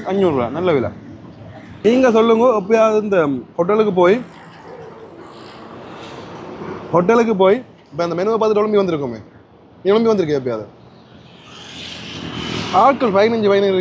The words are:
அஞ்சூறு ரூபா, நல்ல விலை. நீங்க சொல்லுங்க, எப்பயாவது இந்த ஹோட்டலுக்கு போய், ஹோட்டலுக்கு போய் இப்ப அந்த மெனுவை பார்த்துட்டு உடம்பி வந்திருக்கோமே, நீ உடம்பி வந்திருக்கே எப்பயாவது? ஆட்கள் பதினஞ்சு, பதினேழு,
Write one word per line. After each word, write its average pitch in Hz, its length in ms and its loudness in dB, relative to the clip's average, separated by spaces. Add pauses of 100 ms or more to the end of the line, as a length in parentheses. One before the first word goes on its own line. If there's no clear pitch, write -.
அஞ்சூறு 190 260 2
ரூபா, 120 120 0 (100)
நல்ல 180 180 0
விலை. 117 140 0 (960)
நீங்க 254 220 4 (100)
சொல்லுங்க, 226 280 4 (140)
எப்பயாவது 220 460 2
இந்த 196 140 2 (380)
ஹோட்டலுக்கு 208 440 2
போய், 180 160 6 (2750)
ஹோட்டலுக்கு 220 500 2
போய் 196 140 4 (340)
இப்ப 156 140 -4
அந்த 170 120 -4
மெனுவை 208 200 -2
பார்த்துட்டு 214 260 0
உடம்பி 214 160 2
வந்திருக்கோமே, 143 400 -2 (600)
நீ 180 120 -2
உடம்பி 226 180 2
வந்திருக்கே 160 280 0
எப்பயாவது? 117 260 -6 (2250)
ஆட்கள் 247 340 2
பதினஞ்சு, 220 360 2
பதினேழு, 196 300 2